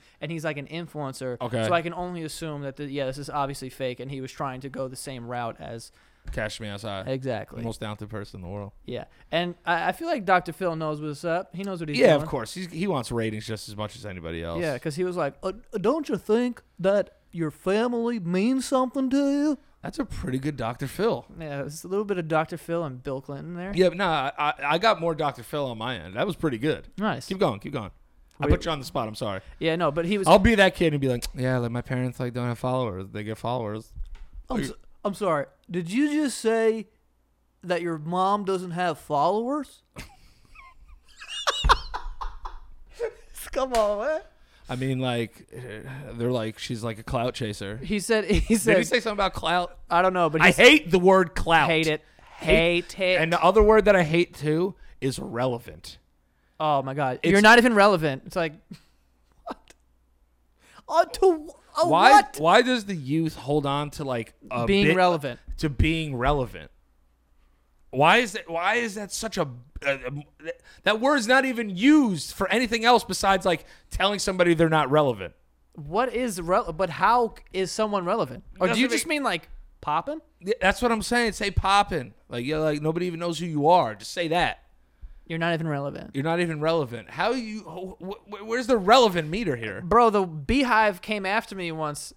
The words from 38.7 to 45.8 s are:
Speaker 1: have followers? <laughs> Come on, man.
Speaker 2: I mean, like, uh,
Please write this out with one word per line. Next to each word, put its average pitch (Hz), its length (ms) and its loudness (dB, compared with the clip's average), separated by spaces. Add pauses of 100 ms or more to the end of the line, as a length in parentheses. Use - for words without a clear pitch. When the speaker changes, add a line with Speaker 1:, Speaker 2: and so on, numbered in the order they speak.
Speaker 1:
have 175 280 -2
followers? 214 840 -2 (140)
<laughs> - 60 -14 (3500)
Come 262 220 -2
on, 208 320 0
man. 311 140 -2 (480)
Speaker 2:
I 127 80 -6
mean, 131 240 -2
like, 120 540 -4
uh, 120 600 -14